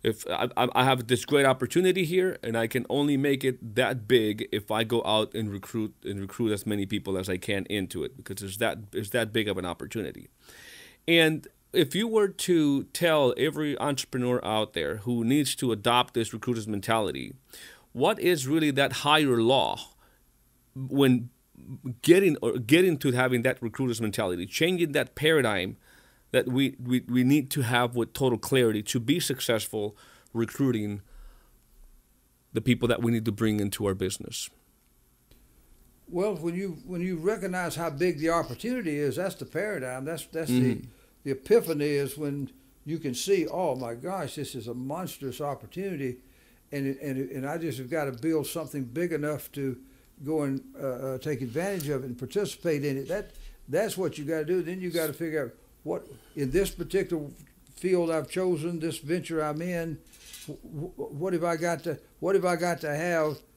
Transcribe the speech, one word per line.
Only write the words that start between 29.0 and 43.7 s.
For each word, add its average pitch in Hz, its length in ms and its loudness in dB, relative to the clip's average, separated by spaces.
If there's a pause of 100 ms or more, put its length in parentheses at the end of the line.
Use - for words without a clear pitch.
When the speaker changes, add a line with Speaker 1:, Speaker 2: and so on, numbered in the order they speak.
Speaker 1:
be 143 180 2
successful 110 760 -2 (360)
recruiting 110 680 0 (1500)
the 110 80 -2
people 120 260 2
that 117 160 2
we 117 80 2
need 113 140 0
to 110 80 -2
bring 107 260 0
into 101 280 -4
our 98 80 2
business? - 540 -6 (1600)
Speaker 2:
Well, 190 280 0
when 170 180 -4
you, 180 300 -6
when 175 160 -6
you 180 160 -2
recognize 180 600 -2
how 165 140 -2
big 147 280 0
the 160 120 0
opportunity 170 680 -2
is, 143 180 0
that's 180 200 -4
the 139 80 -10
paradigm. 135 600 -6
That's, 156 220 -8
that's 160 240 -4
the, 123 260 6
Speaker 1:
Mm-hmm. - 120 -12 (360)
Speaker 2:
the 139 80 -4
epiphany 151 540 2
is 143 300 0
when 143 340 -6 (340)
you 156 140 -6
can 135 160 -4
see, 180 340 2
"Oh 165 280 -2